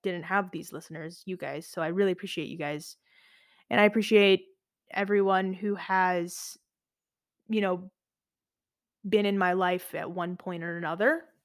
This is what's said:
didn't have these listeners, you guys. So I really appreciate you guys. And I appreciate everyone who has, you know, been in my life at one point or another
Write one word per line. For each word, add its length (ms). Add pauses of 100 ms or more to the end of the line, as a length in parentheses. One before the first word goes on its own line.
didn't 220
have 260
these 220
listeners, 540
you 100
guys. 320
So 140
I 60
really 240
appreciate 360
you 100
guys. 380 (760)
And 100
I 40
appreciate 600 (460)
everyone 600
who 240
has, 840 (880)
you 120
know, 300 (1160)
been 180
in 120
my 140
life 420
at 160
one 260
point 260
or 140
another 480 (200)